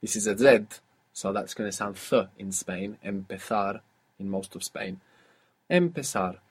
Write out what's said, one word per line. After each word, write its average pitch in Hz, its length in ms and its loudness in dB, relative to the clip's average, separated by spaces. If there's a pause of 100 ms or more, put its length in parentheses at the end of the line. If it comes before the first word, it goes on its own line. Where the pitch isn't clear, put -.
This - 140 -4
is 107 120 -2
a 101 100 2
Z, 113 420 6 (340)
so - 180 -4
that's 101 220 -4
gonna 104 180 -4
sound 101 240 -4
th 101 320 2 (100)
in 98 140 -8
Spain. 95 520 -6
Empezar 98 760 -4 (380)
in 98 100 -6
most 95 260 -4
of - 80 -10
Spain. - 380 -8 (680)
Empezar. 139 680 0 (120)